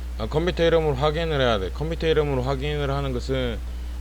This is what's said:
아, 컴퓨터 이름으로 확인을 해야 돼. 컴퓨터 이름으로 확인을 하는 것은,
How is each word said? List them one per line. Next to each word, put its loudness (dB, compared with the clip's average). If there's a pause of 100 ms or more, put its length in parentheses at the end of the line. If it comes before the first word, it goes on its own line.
(180)
아, -4
컴퓨터 0
이름으로 4
확인을 0
해야 4
돼. -2
컴퓨터 -2
이름으로 2
확인을 -2
하는 0
것은, -2 (420)